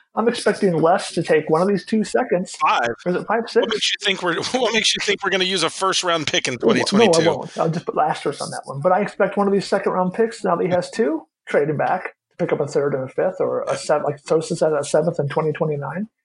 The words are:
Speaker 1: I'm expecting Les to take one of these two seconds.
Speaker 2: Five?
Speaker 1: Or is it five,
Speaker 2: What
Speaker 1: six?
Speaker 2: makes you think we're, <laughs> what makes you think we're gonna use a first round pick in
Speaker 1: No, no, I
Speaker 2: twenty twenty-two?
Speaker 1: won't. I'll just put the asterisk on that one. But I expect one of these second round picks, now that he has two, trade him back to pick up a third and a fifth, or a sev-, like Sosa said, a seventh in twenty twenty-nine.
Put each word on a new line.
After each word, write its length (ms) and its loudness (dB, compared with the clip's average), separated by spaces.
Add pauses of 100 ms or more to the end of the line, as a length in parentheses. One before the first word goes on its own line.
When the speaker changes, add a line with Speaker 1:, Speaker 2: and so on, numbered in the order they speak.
(160)
Speaker 1:
I'm 120 6
expecting 460 2
Les 380 4
to 100 -2
take 260 2
one 140 4
of 60 2
these 160 2
two 200 2
seconds. 520 -2
Speaker 2:
Five? 320 2 (180)
Speaker 1:
Or 40 0
is 60 0
it 100 -6
five, 160 0
Speaker 2:
What 80 -10
Speaker 1:
six? 180 4
Speaker 2:
makes 240 -2
you 120 -8
think 180 0
we're, 200 0
<laughs> 180 -2
what 140 0
makes 200 0
you 60 -6
think 220 -2
we're 80 0
gonna 140 0
use 180 -2
a 80 0
first 320 -2
round 240 0
pick 220 -2
in 140 -4
Speaker 1:
No, 100 4
no, 80 2
I 20 0
Speaker 2:
twenty 260 4
twenty-two? 220 4
Speaker 1:
won't. 280 -6
I'll 120 0
just 160 -6
put 80 -6
the 60 0
asterisk 420 -2
on 80 -8
that 140 -10
one. 160 -10
But 100 2
I 100 2
expect 360 -2
one 100 2
of 60 2
these 140 2
second 260 0
round 220 0
picks, 280 -2
now 140 0
that 80 0
he 60 0
has 200 0
two, 340 -2 (220)
trade 220 0
him 80 -2
back 260 0 (280)
to 80 -20
pick 140 0
up 60 0
a 80 -2
third 280 0
and 100 -2
a 80 -8
fifth, 280 -2
or 220 -2
a 140 -4
sev-, 260 0
like 160 -4
Sosa 380 -2
said, 160 2
a 100 0
seventh 380 0
in 80 -2
twenty 240 -2
twenty-nine. 560 -4 (160)